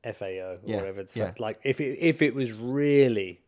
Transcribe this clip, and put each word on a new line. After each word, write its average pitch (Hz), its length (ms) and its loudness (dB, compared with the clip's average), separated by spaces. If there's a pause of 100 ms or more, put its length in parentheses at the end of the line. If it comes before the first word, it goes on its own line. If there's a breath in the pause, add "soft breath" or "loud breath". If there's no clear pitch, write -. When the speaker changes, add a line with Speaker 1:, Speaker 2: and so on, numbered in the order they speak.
Speaker 1:
F 107 180 -8
A 95 200 -8
O 92 120 -10
or 92 120 -12
Speaker 2:
Yeah. 107 120 -4
Speaker 1:
whatever. 98 240 -6
It's - 140 -14
Speaker 2:
Yeah. 101 240 -4
Speaker 1:
like, 110 240 -6
if 139 180 0
it, 139 180 -4
if 160 220 2
it 147 140 4
was 127 180 -2
really 123 960 2